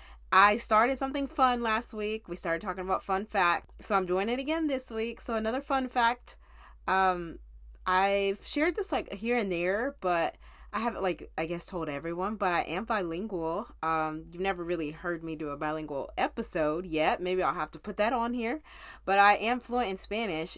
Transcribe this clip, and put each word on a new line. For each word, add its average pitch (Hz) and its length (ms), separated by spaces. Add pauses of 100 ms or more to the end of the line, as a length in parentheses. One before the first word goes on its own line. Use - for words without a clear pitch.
(340)
I 202 220
started 233 400
something 269 300
fun 254 340
last 233 320
week. 214 340
We 175 100
started 165 260
talking 190 200
about 185 200
fun 196 240
fact. - 580
So 214 100
I'm 190 120
doing 190 240
it 254 100
again 311 260
this 269 240
week. 226 300
So 233 140
another 220 260
fun 269 280
fact. 233 500 (500)
Um, 180 500 (480)
I've 196 560
shared 330 320
this, 392 180
like, 254 200
here 226 240
and 202 160
there, 190 480
but 170 360 (360)
I 208 60
haven't, 220 240
like, 180 340
I 165 80
guess 170 220
told 165 240
everyone, 170 460
but 190 140
I 170 120
am 180 240
bilingual. 180 800 (160)
Um, 160 500
you've 170 80
never 185 240
really 165 280
heard 165 300
me 160 140
do 151 140
a 143 80
bilingual 151 580
episode 180 720
yet. 156 340
Maybe 180 220
I'll 147 100
have 160 200
to - 60
put 208 200
that 226 160
on 233 180
here. 247 300 (420)
But 196 140
I 202 160
am 233 260
fluent 233 300
in 190 80
Spanish, 190 600